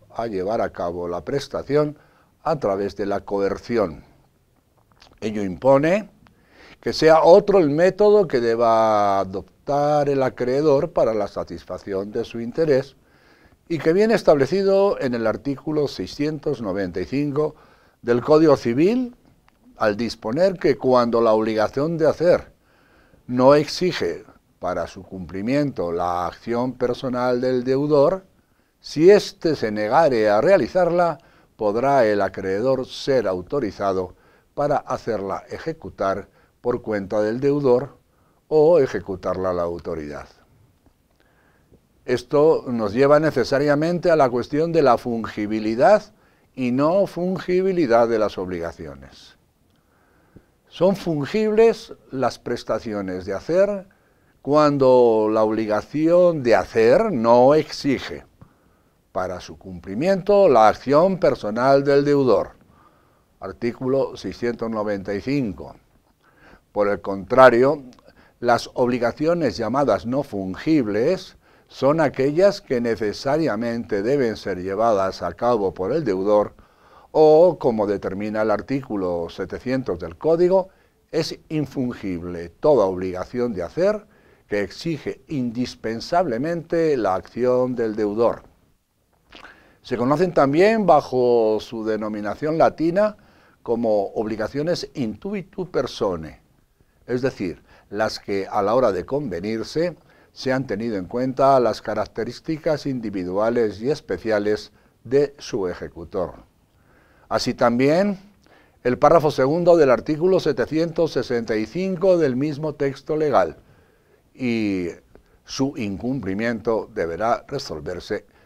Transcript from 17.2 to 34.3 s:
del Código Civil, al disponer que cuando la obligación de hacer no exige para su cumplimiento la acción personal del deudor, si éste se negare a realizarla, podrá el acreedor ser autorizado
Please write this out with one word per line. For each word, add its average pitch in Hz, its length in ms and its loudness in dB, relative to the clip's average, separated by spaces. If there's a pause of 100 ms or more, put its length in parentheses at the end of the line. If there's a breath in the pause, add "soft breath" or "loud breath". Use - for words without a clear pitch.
del 120 200 0
Código 151 340 6
Civil, 202 580 0 (640)
al 104 220 0
disponer 127 600 -2
que 139 200 2
cuando 120 440 2
la 113 120 4
obligación 110 640 0
de 156 100 2
hacer 156 460 2 (720 soft breath)
no 127 260 6
exige 143 680 -2 (340)
para 87 300 -6
su 95 160 -18
cumplimiento 95 880 -6
la 87 340 -2
acción 120 480 -6
personal 123 680 -4
del 127 240 -2
deudor, 147 580 2 (560)
si 165 320 4
éste 175 460 2
se 110 120 -4
negare 110 600 2
a 104 100 4
realizarla, 170 800 2 (380 soft breath)
podrá 120 480 2
el 104 160 2
acreedor 104 640 -2
ser 127 400 -2
autorizado 95 880 -4 (400 soft breath)